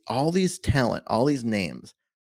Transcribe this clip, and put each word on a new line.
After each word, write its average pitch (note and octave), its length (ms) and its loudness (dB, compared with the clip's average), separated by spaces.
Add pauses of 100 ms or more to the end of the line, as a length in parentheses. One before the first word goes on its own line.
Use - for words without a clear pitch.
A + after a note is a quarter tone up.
all C#3 240 0
these F#3 300 0
talent, A2+ 480 0
all A2 160 2
these C#3 200 0
names F#2+ 480 -4 (280)